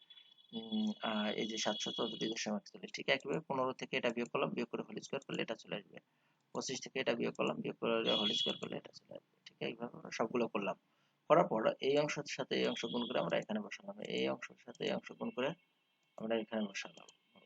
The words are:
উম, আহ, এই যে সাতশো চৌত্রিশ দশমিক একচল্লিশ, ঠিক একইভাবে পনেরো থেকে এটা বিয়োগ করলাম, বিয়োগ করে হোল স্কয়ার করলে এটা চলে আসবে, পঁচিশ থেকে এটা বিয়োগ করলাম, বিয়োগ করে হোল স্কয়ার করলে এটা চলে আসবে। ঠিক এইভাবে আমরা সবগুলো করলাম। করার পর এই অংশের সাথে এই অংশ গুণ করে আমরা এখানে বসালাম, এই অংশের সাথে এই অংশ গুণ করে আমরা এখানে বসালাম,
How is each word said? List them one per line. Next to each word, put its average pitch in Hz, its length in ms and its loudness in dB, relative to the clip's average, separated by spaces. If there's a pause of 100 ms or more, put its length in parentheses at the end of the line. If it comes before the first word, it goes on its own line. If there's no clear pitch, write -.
(520)
উম, 110 380 0 (120)
আহ, 107 260 2
এই 113 200 0
যে 110 100 -4
সাতশো 110 340 0
চৌত্রিশ 113 380 -2
দশমিক 107 260 -2
একচল্লিশ, - 380 -10
ঠিক - 140 -6
একইভাবে 143 400 0
পনেরো 131 240 0
থেকে 131 240 -6
এটা 123 140 2
বিয়োগ 117 180 -2
করলাম, 139 220 0
বিয়োগ 120 180 -2
করে - 140 -4
হোল - 180 -8
স্কয়ার - 260 -6
করলে 113 160 -2
এটা 110 120 -2
চলে - 220 -6
আসবে, - 220 -10 (540)
পঁচিশ 127 300 -4
থেকে - 180 -4
এটা 131 140 2
বিয়োগ 117 200 0
করলাম, 127 260 0
বিয়োগ - 160 -4
করে 117 160 0 (200)
হোল 110 200 2
স্কয়ার - 280 0
করলে - 160 -6
এটা - 180 -10
চলে - 200 -18
আসবে। - 320 -18
ঠিক - 140 -20
এইভাবে 123 360 -6
আমরা - 160 -12
সবগুলো 117 360 2
করলাম। - 280 0 (520)
করার 160 180 10
পর 110 160 2 (180)
এই 139 180 6
অংশের 147 300 2
সাথে - 260 -2
এই 127 120 4
অংশ 123 180 0
গুণ 120 220 0
করে 123 120 0
আমরা - 200 2
এখানে - 220 0
বসালাম, 202 400 -10
এই 127 280 0
অংশের 127 360 -4
সাথে 123 200 -8
এই 139 80 2
অংশ 120 200 -4
গুণ 117 180 -4
করে 135 240 0 (640)
আমরা 113 200 -2
এখানে 110 260 0
বসালাম, - 440 -6 (400)